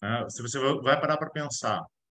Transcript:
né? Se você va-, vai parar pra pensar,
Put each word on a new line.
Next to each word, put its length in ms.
né? 280
Se 120
você 160
va-, 240
vai 180
parar 180
pra 120
pensar, 540